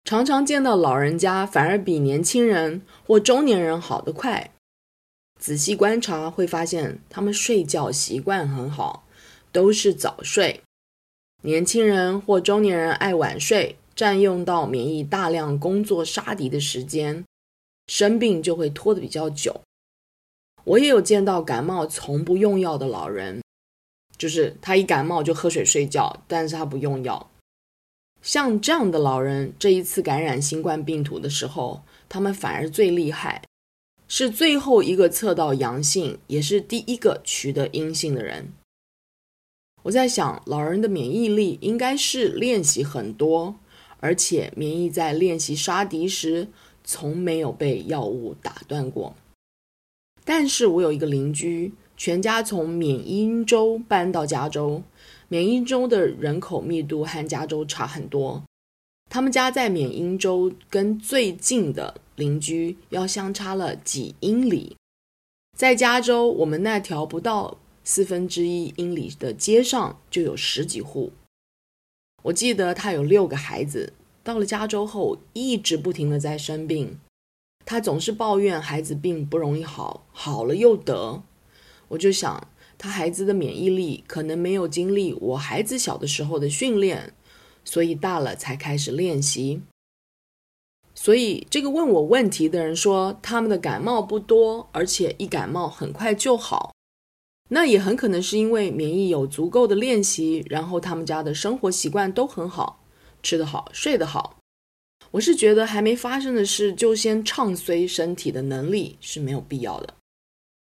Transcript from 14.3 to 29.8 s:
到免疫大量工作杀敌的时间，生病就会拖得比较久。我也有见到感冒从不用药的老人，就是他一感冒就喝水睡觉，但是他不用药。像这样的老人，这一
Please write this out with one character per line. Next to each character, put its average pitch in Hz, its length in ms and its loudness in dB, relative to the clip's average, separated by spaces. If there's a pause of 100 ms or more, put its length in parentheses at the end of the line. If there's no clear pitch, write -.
到 170 240 0
免 120 180 -2
疫 151 160 -2
大 170 280 -2
量 151 280 0
工 180 240 0
作 202 220 0
杀 208 320 -4
敌 139 140 -4
的 143 100 -2
时 135 240 -4
间， 151 400 -4 (640)
生 214 320 4
病 202 240 2
就 170 100 2
会 160 160 -2
拖 196 240 0
得 185 60 -4
比 135 80 -8
较 156 220 -4
久。 - 320 -6 (1040)
我 190 120 6
也 285 120 6
有 247 100 8
见 196 240 4
到 190 180 2
感 135 220 -2
冒 170 220 -2
从 147 360 -4
不 175 140 2
用 196 240 4
药 165 180 0
的 135 80 -4
老 95 220 -4
人， 98 340 -6 (760)
就 160 100 -4
是 156 340 0
他 190 140 2
一 196 80 6
感 147 220 2
冒 165 180 0
就 160 100 2
喝 165 160 0
水 160 140 0
睡 143 240 2
觉， 143 400 0
但 160 220 -2
是 156 40 -6
他 160 120 -6
不 143 120 -6
用 135 280 -4
药。 - 260 -6 (880)
像 262 380 0
这 285 140 2
样 247 180 2
的 160 80 2
老 131 220 2
人， 139 360 -2
这 202 120 2
一 185 120 6